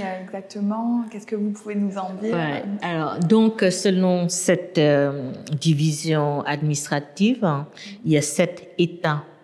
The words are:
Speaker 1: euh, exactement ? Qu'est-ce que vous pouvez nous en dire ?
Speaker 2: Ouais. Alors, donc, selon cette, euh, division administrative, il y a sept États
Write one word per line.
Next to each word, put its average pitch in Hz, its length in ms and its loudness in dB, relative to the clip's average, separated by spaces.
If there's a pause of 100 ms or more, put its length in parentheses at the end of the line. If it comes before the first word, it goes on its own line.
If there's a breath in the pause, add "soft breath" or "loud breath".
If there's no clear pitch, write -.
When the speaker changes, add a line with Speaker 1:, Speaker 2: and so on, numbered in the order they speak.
Speaker 1:
euh, 185 240 -8
exactement ? 208 840 -4
Qu'est-ce 208 160 -14
que 214 120 -6
vous 208 140 -2
pouvez 208 240 -8
nous 196 220 -2
en 185 240 -6
dire ? 214 120 -2
Speaker 2:
Ouais. 160 300 -2 (180)
Alors, 160 380 -4
donc, 220 420 4 (100)
selon 180 560 2
cette, 180 500 0
euh, 143 540 2 (260)
division 151 840 2
administrative, 151 1040 0 (560 loud breath)
il 160 80 0
y 151 60 6
a 143 40 4
sept - 560 -2
États 165 460 0 (200)